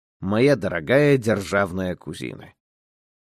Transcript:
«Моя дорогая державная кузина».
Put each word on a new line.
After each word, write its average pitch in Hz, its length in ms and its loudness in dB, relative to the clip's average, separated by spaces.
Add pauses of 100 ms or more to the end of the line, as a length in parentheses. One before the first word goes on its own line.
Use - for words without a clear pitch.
(200)
«Моя 117 360 2
дорогая 104 640 2
державная 98 760 -2
кузина». - 600 -14 (720)